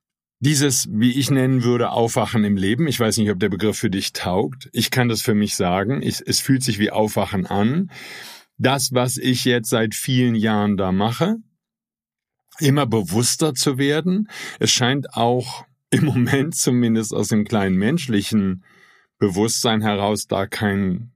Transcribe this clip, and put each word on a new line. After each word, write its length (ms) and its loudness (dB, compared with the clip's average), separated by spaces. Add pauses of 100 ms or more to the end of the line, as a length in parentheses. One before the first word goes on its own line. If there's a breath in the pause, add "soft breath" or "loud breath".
(380)
Dieses, 500 2
wie 300 2
ich 140 0
nennen 320 4
würde, 260 2
Aufwachen 540 0
im 120 2
Leben. 300 0
Ich 140 -2
weiß 160 2
nicht, 120 2
ob 120 -2
der 80 2
Begriff 280 -2
für 140 -2
dich 220 -4
taugt. 600 -4
Ich 200 -2
kann 160 2
das 120 0
für 140 0
mich 220 0
sagen. 440 0
Ich, 240 -4
es 140 -2
fühlt 240 0
sich 160 -2
wie 140 0
Aufwachen 520 0
an. 460 0 (640 loud breath)
Das, 360 -4
was 240 0
ich 280 -2
jetzt 260 0
seit 260 0
vielen 400 0
Jahren 400 0
da 160 -2
mache, 420 0 (1300)
immer 260 2
bewusster 680 0
zu 240 -2
werden. 500 0 (320 loud breath)
Es 100 2
scheint 440 0
auch 500 0 (260)
im 140 2
Moment 500 2
zumindest 580 2
aus 140 0
dem 180 2
kleinen 300 0
menschlichen 880 0 (560 soft breath)
Bewusstsein 640 2
heraus 460 0
da 180 -2
kein 680 -2